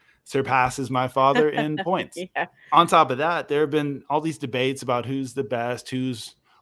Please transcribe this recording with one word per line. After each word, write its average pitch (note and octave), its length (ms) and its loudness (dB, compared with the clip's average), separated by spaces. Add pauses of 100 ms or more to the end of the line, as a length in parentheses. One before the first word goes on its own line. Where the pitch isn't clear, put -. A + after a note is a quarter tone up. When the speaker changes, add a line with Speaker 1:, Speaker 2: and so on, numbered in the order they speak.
(240)
Speaker 1:
surpasses B2+ 640 0
my B2+ 200 0
father C#3 400 4
in D3+ 280 -2
Speaker 2:
<laughs> F#3+ 60 -6
Speaker 1:
points. B3 340 -4
Speaker 2:
Yeah. F3 280 -6 (260)
Speaker 1:
On D#3+ 160 6
top D#3 240 4
of B2 60 0
that, D#3 320 -2
there C#3+ 120 2
have D3+ 80 2
been C#3+ 400 -2
all D3+ 120 0
these D#3 160 -4
debates C3 440 -2
about B2 240 -2
who's C3+ 280 -6
the C3+ 100 -4
best, A#2+ 460 -6
who's B2+ 460 -6 (260)